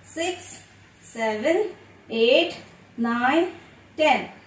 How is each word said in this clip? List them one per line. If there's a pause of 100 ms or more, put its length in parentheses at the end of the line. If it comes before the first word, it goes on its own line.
six, (400)
seven, (400)
eight, (340)
nine, (440)
ten. (180)